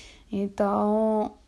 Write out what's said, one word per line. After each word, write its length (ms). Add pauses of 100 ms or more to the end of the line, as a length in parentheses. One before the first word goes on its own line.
(300)
Então, 1040 (140)